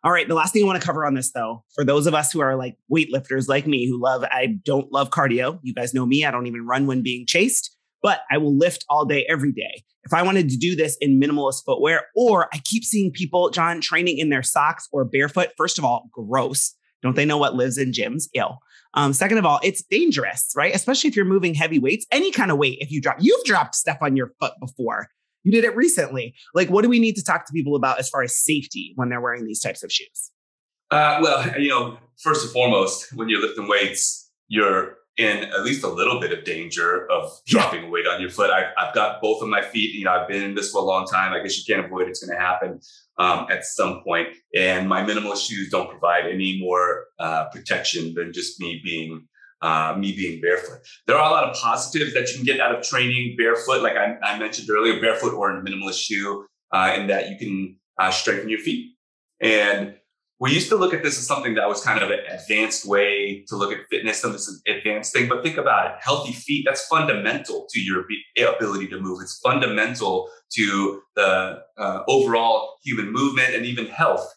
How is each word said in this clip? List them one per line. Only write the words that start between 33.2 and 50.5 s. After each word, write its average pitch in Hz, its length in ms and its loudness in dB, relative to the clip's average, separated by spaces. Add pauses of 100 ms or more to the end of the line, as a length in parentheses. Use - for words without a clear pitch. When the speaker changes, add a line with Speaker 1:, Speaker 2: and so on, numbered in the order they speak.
Speaker 2:
you're 101 120 2
lifting 107 260 -4
weights, 98 600 0 (180)
you're 98 500 2 (200)
in 104 280 0
at 101 180 -4
least 135 200 -2
a - 40 -4
little 101 320 0
bit 87 120 -4
of 85 120 -6
danger 85 680 -4
of 85 200 -2 (160)
Speaker 1:
Yeah. - 140 4
Speaker 2:
dropping 85 280 -4
weight 85 180 -2
on 90 140 -2
your 90 80 -8
foot. 95 220 0
I, 92 140 2 (120)
I've 90 160 -2
got 107 260 0
both 110 220 0
of 107 80 -6
my 101 140 0
feet, 107 320 -4
you 101 100 -8
know, 92 60 2
I've 90 160 0
been 98 160 -4
in 101 120 -6
this 98 160 -4
for 101 80 0
a 95 60 -2
long 92 220 0
time. 92 260 0
I 90 80 -4
guess 95 160 -6
you - 60 -10 (120)
can't 92 100 -2
avoid 90 220 -2
it's - 160 -10
gonna - 160 -6
happen, 92 400 -2 (380)
um, 87 320 2
at 90 160 -4
some 92 380 -2
point. 85 260 -2 (260)
And 92 320 2
my 95 160 0
minimalist 104 460 -2
shoes 98 200 -6
don't 92 200 -2
provide 87 380 0
any 95 340 -2
more, 90 460 0 (120)
uh, 80 300 -2
protection 82 640 -4
than 85 180 -6
just 85 300 -10
me 85 220 -8
being, 80 440 -8 (340)
uh, 80 380 0
me 98 160 -2
being 87 260 -6
barefoot. 87 380 -2 (280)